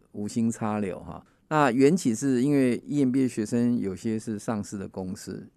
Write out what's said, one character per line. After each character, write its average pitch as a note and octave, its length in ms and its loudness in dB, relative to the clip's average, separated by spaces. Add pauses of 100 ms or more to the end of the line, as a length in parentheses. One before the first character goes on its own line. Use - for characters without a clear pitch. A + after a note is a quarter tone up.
(120)
无 G#2 160 -6
心 A2+ 220 0
插 G#2+ 280 -2
柳 G2 220 -4
哈。 D#2 240 -14 (260)
那 D3+ 220 4
缘 C3+ 240 6
起 B2+ 180 0
是 B2+ 280 2
因 D3 100 2
为 B2+ 340 2
E C#3+ 180 -2
M B2+ 60 2
B C3 140 2
A B2 40 0
学 A2 180 -4
生 A#2+ 320 0
有 F#2+ 180 -4
些 A2 220 -4
是 G#2+ 200 -6
上 G#2 240 -4
市 G#2 140 -10
的 F#2+ 100 -8
公 F#2+ 300 -8
司， - 400 -12